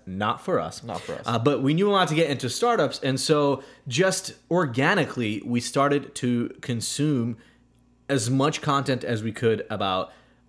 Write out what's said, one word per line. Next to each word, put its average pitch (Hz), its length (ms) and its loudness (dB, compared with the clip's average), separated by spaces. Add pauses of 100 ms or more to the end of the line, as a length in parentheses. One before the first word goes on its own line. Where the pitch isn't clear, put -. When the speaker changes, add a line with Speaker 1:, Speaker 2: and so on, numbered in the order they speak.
Speaker 1:
not 101 360 -2
for 175 160 0
us. 80 220 -6
Speaker 2:
Not 110 200 -8
for - 120 -10
us. - 120 -8
Speaker 1:
Uh, 113 140 0
but 123 220 2
we 139 140 2
knew 202 140 2
a 202 40 4
lot 185 140 4
to 156 80 -2
get 156 160 4
into 127 180 -2
startups, 214 540 0
and 131 160 0
so 143 420 2 (260)
just 147 460 0 (160)
organically, 135 960 0
we 120 140 0
started 139 560 0
to 120 340 0 (120)
consume 120 760 -2 (720)
as 120 200 0
much 135 320 2
content 139 420 0
as 113 180 -2
we 110 120 -4
could 110 360 0
about 95 420 -2 (380)